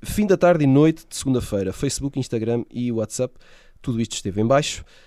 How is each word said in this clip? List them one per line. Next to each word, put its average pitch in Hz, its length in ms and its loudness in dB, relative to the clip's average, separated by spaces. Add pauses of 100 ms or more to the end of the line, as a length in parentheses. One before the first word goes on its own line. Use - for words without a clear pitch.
fim - 240 0
da 190 100 4
tarde 175 280 4
e - 20 4
noite 151 420 4
de - 60 -16
segunda-feira, 101 580 -2
Facebook, 139 460 -6
Instagram 117 520 -4
e 120 200 -4
WhatsApp, 113 420 -4 (480)
tudo 117 200 -4
isto 113 120 -6
esteve 98 280 -4
em 110 60 2
baixo, 139 360 0 (240)